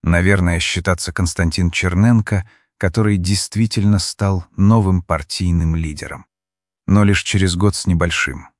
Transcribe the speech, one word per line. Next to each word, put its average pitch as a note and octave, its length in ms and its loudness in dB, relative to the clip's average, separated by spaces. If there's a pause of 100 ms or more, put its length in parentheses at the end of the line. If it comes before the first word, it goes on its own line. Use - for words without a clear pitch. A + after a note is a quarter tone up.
наверное, F2+ 560 2
считаться F2 540 -4
Константин E2+ 580 -2
Черненко, G2 760 0 (300)
который G#2 400 0
действительно G2+ 800 0
стал F#2+ 480 -2 (120)
новым G2 460 4
партийным E2 720 -2
лидером. D2+ 500 -8 (600)
Но G2+ 200 4
лишь G2 180 2
через F#2 320 0
год G2 200 2
с - 120 -6
небольшим. E2+ 600 -2 (100)